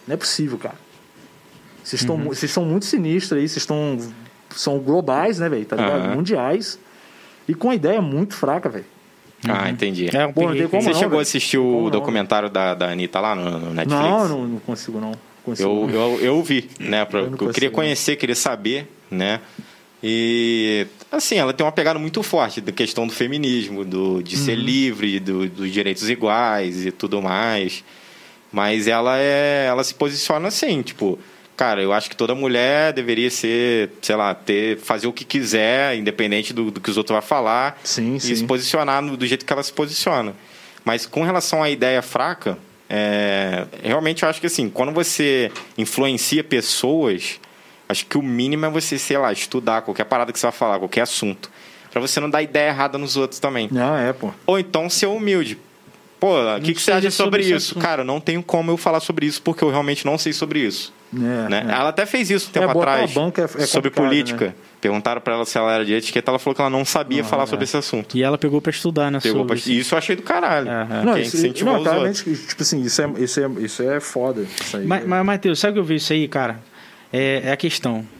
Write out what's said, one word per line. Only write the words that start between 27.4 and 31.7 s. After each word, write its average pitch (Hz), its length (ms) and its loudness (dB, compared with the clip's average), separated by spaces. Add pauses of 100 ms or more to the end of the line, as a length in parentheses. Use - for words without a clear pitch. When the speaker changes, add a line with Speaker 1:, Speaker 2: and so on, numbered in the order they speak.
Speaker 3:
Mas 104 340 0
ela 120 320 2
é, 143 480 2
ela 127 160 2
se - 120 -4
posiciona 151 540 0
assim, 208 340 0
tipo, - 360 -2 (380)
cara, 107 260 2